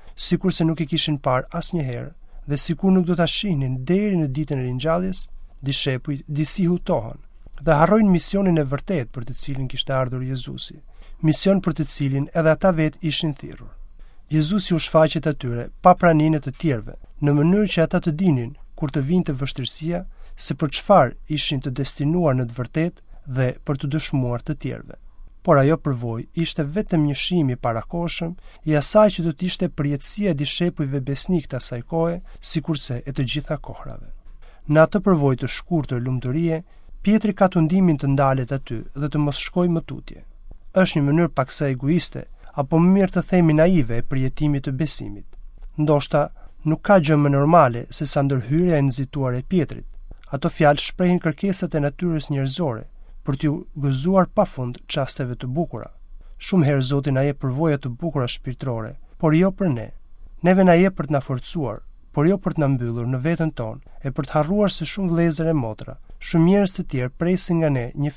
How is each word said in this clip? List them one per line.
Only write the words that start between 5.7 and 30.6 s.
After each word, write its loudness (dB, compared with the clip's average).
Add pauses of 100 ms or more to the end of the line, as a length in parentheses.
disi 0
hutohen -2 (360)
dhe 4
harrojnë 6
misionin 2
e 2
vërtet -4
për -8
të -6
cilin -4
kishte -4
ardhur -2
Jezusi, -8 (440)
mision 4
për -2
të -2
cilin -2
edhe 4
ata 2
vetë 0
ishin -2
thirrur. -14 (560)
Jezusi 2
u 2
shfaqet 2
atyre -4 (140)
pa 8
praninë 4
e -12
të -6
tjerëve, -2 (300)
në 4
mënyrë 4
që 4
ata 2
të 0
dinin, 2 (240)
kur -4
të 0
vinte 2
vështirësia, -6 (320)
se -4
për -2
çfarë 6 (200)
ishin -2
të -6
destinuar 0
në -2
të -12
vërtetë -4 (300)
dhe 2 (180)
për -2
të -4
dëshmuar -2
të -4
tjerëve. -10 (460)
Por 6
ajo 6
përvojë -4
ishte -2 (100)
vetëm 2
një 0
shihim 0
i -6
parakohshëm -4 (340)
i 2
asaj 6
që -4
do 0
të -6
ishte -2
përjetësia -2
e -4
dishepujve -2 (100)